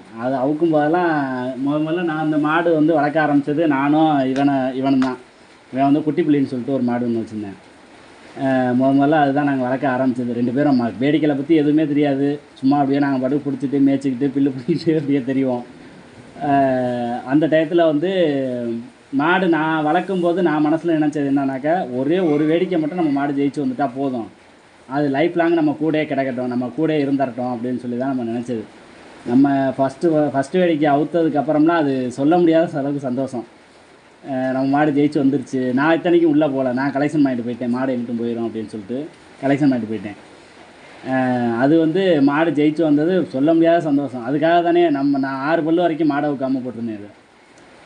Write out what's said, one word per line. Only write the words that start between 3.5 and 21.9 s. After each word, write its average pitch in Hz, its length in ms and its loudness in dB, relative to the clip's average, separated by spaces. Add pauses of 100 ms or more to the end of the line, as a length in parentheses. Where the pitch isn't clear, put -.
நானும் 151 460 2 (140)
இவனை, 131 500 0
இவனும் 131 240 0
தான். 127 180 -2 (520)
இவன் 135 140 0
வந்து 143 180 2
குட்டி 151 200 0
புள்ளின்னு 143 240 2
சொல்லிட்டு 127 260 -6
ஒரு 127 100 -2
மாடு 120 240 -2
ஒண்ணு 113 160 -2
வச்சிருந்தேன். 101 360 -10 (800)
அஹ், 131 360 0
முத 131 180 2
முதல்ல 143 300 4
அதுதான் 139 220 2
நாங்க 139 180 0
வளர்க்க 131 260 -2
ஆரம்பிச்சது. 127 440 -2
ரெண்டு 120 200 -2
பேரும் 139 280 2
ம-, 113 180 -2
வேடிக்கைகளை 147 380 2
பத்தி 143 180 0
எதுவுமே 151 320 2
தெரியாது. 143 420 0 (260)
சும்மா 139 240 2
அப்படியே 139 220 2
நாங்க 139 180 0
பாட்டுக்கு 131 280 -2
புடிச்சிட்டு 135 340 -2
மேய்ச்சிக்கிட்டு 139 500 0
பில்லு 139 200 0
பிடிச்சிட்டு 156 460 -2
அப்படியே 143 240 0
தெரிவோம். 127 440 -2 (800)
அஹ், 127 840 0
அந்த 151 200 2
டயத்துல 160 400 2
வந்து 156 240 0 (1040)
மாடு 170 360 2
நான் 160 360 0
வளர்க்கும் 180 360 0
போது 175 220 0
நான் 151 240 0
மனசுல 160 300 0
நினைச்சது 151 320 0
என்னன்னாக்கா, 135 460 -2 (180)